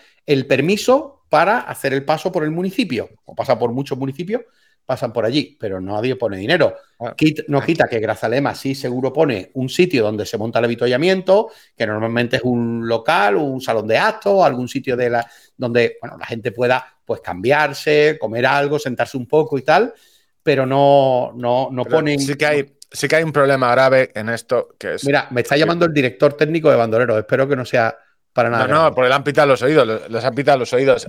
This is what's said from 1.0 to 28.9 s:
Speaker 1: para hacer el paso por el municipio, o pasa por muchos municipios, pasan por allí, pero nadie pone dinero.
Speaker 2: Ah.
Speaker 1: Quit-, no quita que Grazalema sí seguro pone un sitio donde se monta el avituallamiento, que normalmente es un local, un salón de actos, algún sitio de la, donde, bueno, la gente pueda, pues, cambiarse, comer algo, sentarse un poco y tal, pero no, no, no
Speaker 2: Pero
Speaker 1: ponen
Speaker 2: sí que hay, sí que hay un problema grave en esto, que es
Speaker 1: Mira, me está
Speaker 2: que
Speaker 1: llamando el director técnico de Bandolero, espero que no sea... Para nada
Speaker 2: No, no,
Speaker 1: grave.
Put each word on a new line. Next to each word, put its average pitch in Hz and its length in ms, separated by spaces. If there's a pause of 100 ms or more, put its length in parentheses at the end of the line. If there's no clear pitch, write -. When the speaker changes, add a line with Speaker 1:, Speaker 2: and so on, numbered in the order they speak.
Speaker 1:
para 175 320
hacer 135 320
el 139 120
paso 156 260
por 170 120
el 156 80
municipio, 165 580 (160)
o - 80
pasa 117 240
por 117 140
muchos 135 260
municipios, 175 460 (420)
pasan 123 260
por 110 140
allí, 131 340
pero 95 220
nadie 107 340
pone 101 220
dinero. 117 380 (240)
Speaker 2:
Ah. 117 180
Speaker 1:
Quit-, 156 300
no 143 120
quita 143 280
que 117 120
Grazalema 110 540
sí 135 220
seguro 127 360
pone 127 440
un 131 120
sitio 160 360
donde 107 240
se 117 100
monta 113 220
el 117 60
avituallamiento, 175 840 (260)
que 113 120
normalmente 117 480
es 120 80
un 117 440
local, 175 500
un 139 240
salón 110 260
de 113 100
actos, 196 480
algún 127 220
sitio 127 280
de 123 140
la, 117 180 (300)
donde, 117 420
bueno, 139 200
la - 80
gente 117 240
pueda, 123 340 (180)
pues, 110 180
cambiarse, 147 1000
comer 117 240
algo, 143 320
sentarse 127 400
un 123 80
poco 151 320
y 123 60
tal, 196 280 (520)
pero 135 240
no, 135 680
no, 123 360
no 123 120
Speaker 2:
Pero 120 120
Speaker 1:
ponen 151 240
Speaker 2:
sí 139 160
que 147 100
hay, 147 300 (160)
sí - 160
que 147 80
hay 160 80
un 160 100
problema 135 380
grave 131 420
en 110 160
esto, 117 480
que 87 180
es - 80
Speaker 1:
Mira, 139 280
me 123 100
está 143 140
Speaker 2:
que 147 60
Speaker 1:
llamando 170 260
el 156 60
director 139 400
técnico 156 360
de 131 60
Bandolero, 117 420
espero 131 320
que 143 60
no 127 100
sea... 113 320 (360)
Para 117 160
nada 117 160
Speaker 2:
No, 135 80
no, 156 60
Speaker 1:
grave. 156 160